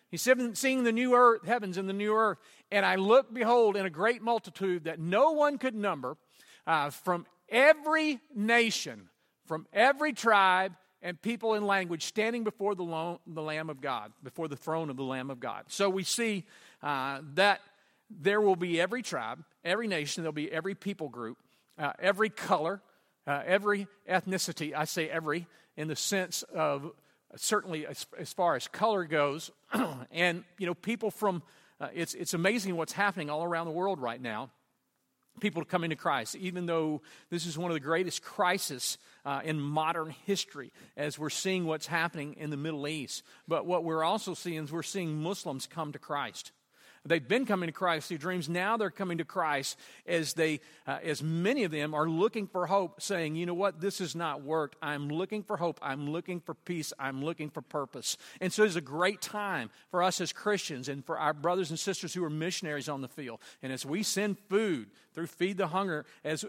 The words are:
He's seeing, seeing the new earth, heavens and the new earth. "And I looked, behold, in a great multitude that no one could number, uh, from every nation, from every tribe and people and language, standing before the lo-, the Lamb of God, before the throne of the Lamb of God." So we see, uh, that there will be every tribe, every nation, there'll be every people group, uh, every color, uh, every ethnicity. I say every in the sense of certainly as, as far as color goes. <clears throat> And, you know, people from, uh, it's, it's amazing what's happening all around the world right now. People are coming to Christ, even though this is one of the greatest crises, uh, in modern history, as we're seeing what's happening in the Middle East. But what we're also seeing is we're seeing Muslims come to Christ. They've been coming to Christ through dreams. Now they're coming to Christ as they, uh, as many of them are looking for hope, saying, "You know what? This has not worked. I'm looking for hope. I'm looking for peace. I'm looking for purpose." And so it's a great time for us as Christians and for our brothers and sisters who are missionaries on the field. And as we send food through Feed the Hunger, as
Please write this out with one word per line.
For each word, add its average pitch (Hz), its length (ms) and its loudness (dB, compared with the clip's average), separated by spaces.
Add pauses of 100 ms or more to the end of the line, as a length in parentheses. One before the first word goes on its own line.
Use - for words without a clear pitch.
(100)
He's 170 120 -6
seeing, 247 320 4
seeing 262 300 2
the 233 80 4
new 247 220 4
earth, 240 300 8
heavens 202 320 0
and 190 120 -2
the 196 40 -2
new 208 220 0
earth. 214 240 4 (320)
"And 202 160 4
I 185 100 4
looked, 226 380 6
behold, 233 420 6
in 196 100 0
a 185 40 -2
great 202 320 2
multitude 190 640 0
that 165 140 -4
no 202 340 6
one 294 260 4
could 254 160 -2
number, 170 420 -2 (500)
uh, 151 240 4
from 175 360 -2 (220)
every 302 720 6 (140)
nation, 208 720 2 (380)
from 160 260 -6
every 277 400 6
tribe 190 640 6 (260)
and 175 180 -8
people 226 340 0
and 208 120 0
language, 185 380 2
standing 226 400 -2
before 208 300 -2
the 185 80 -6
lo-, 170 440 -4
the 160 160 -8
Lamb 156 260 -4
of 143 120 -8
God, 117 320 -4 (100)
before 160 260 -8
the 143 80 -8
throne 160 320 -2
of 131 80 -6
the 135 80 -4
Lamb 131 260 -4
of 131 80 -10
God." 110 320 -8
So 196 200 2
we 190 120 0
see, 214 440 -2 (360)
uh, 139 380 -2 (140)
that 190 260 6 (480)
there 202 320 2
will 202 160 6
be 170 240 0
every 202 220 0
tribe, 131 420 -6 (200)
every 202 220 0
nation, 165 360 -2
there'll 160 100 -2
be 151 180 -4
every 165 240 -4
people 196 340 -8
group, 120 300 -10 (380)
uh, 147 220 -2
every 202 320 2
color, 180 520 0 (440)
uh, 143 180 0
every 202 420 4 (220)
ethnicity. 180 680 -2
I 156 100 -2
say 156 240 -2
every 160 380 -2 (300)
in 156 120 -4
the 151 80 -4
sense 185 480 -2
of 151 480 -2 (440)
certainly 175 500 -2
as, - 200 -10 (100)
as - 160 -10
far 175 220 2
as 127 140 -4
color 208 360 0
goes. 147 460 0 (220)
<clears throat> 240 80 2 (320)
And, 170 320 0 (140)
you 190 80 -2
know, 175 80 0
people 220 360 -4
from, 185 320 0 (380)
uh, 143 120 -6
it's, 165 220 -4
it's 175 200 -6
amazing 185 420 0
what's 160 160 -4
happening 185 360 0
all 151 140 -4
around 170 240 -2
the 160 60 -6
world 180 280 -2
right 123 200 -4
now. 127 300 -6 (880)
People 170 220 -2
are - 20 -4
coming 170 260 -2
to 151 60 -4
Christ, 135 400 -2
even 180 300 -6
though 160 360 0 (280)
this 170 140 -4
is 160 140 -6
one 175 140 -2
of - 20 0
the 156 60 -2
greatest 165 420 -2
crises, 180 760 -2 (260)
uh, 139 180 -2
in 156 180 -2
modern 156 500 -2
history, 147 600 -6 (260)
as 147 220 -4
we're 151 120 -4
seeing 190 340 -2
what's 156 240 -2
happening 160 460 -2
in 151 160 -8
the 151 60 -4
Middle 147 300 -4
East. 151 380 -8 (240)
But 156 180 0
what 175 160 0
we're 160 220 0
also 190 300 0
seeing 160 280 -6
is 143 80 -8
we're 160 140 -6
seeing 160 360 -4
Muslims 156 460 -4
come 156 240 -6
to 147 80 -10
Christ. 139 540 -8 (540)
They've 151 200 2
been 233 180 2
coming 190 220 0
to 160 60 -4
Christ 170 360 0
through 170 80 -6
dreams. 165 320 -4
Now 185 300 0
they're 202 120 0
coming 175 280 -4
to 160 80 -4
Christ 151 500 -2 (300)
as 165 260 0
they, 160 300 0 (240)
uh, 139 160 -4
as 147 200 -4
many 180 420 0
of 175 60 0
them 151 220 -2
are 156 160 2
looking 196 380 0
for 180 200 -2
hope, 185 360 0
saying, 165 340 -2
"You 175 80 -2
know 175 80 -2
what? 175 260 0
This 185 200 -2
has 165 180 -4
not 156 240 -4
worked. 147 400 -2
I'm 147 300 -4
looking 190 320 -4
for 202 160 -4
hope. 165 240 0
I'm 143 260 -4
looking 175 320 -4
for 156 140 -10
peace. 165 440 -6
I'm 135 240 -4
looking 156 280 -6
for 151 100 -10
purpose." 135 560 -6 (240)
And 185 100 0
so 214 140 6
it's 185 120 4
a 175 40 -2
great 165 400 0
time 190 500 -4 (200)
for 180 120 2
us 185 200 2
as 165 100 -4
Christians 151 560 -2
and 143 160 -6
for 160 140 -4
our 151 160 2
brothers 170 340 0
and 156 100 -6
sisters - 360 -4
who 180 100 -2
are 156 60 -2
missionaries 156 580 -4
on 139 140 -4
the 127 60 -8
field. 120 300 -12 (220)
And 131 100 -8
as 131 140 -6
we 156 180 -2
send 202 360 0 (100)
food 185 420 0 (220)
through 165 140 -8
Feed 185 320 -2
the 190 100 2
Hunger, 175 380 -2 (180)
as 156 240 -4